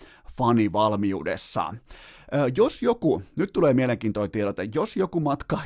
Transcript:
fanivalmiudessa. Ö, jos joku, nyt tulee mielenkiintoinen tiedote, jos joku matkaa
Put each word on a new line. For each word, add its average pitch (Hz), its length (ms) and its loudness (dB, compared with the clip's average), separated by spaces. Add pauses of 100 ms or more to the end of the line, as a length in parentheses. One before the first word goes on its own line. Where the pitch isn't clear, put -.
(380)
fanivalmiudessa. 101 1400 0 (600)
Ö, 139 240 2
jos 240 240 2
joku, 233 400 0 (160)
nyt 180 160 -2
tulee 160 200 4
mielenkiintoinen 110 580 0
tiedote, 101 440 -4
jos 185 220 -4
joku 180 220 -2
matkaa 143 460 -4